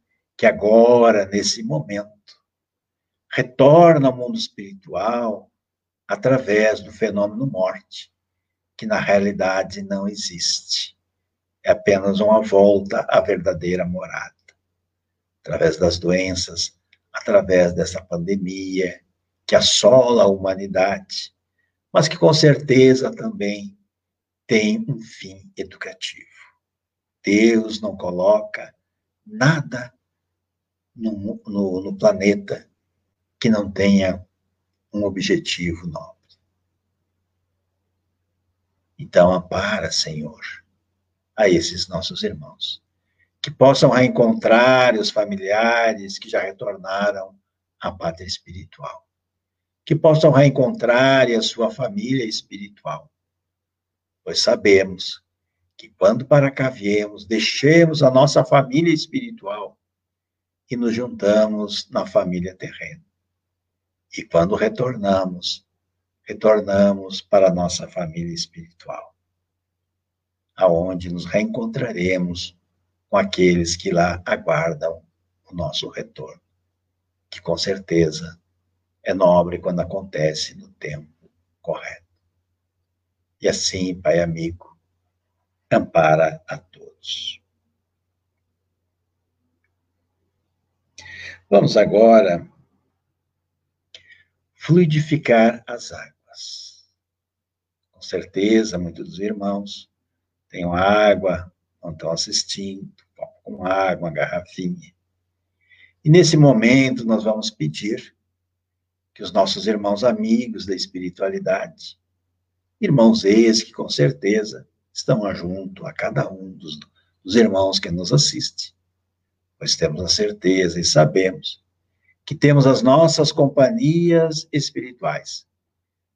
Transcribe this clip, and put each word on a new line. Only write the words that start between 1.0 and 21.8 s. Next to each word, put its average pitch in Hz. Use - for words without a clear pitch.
nesse 101
momento, 107
retornam 143
ao 123
mundo 120
espiritual 101
através 110
do -
fenômeno 104
morte, -
que 113
na 107
realidade 101
não 98
existe. -
É 98
apenas 98
uma 107
volta 101
à 131
verdadeira 90
morada. -
Através 80
das 85
doenças, 90
através 90
dessa 87
pandemia 92
que -
assola 120
a 101
humanidade, 95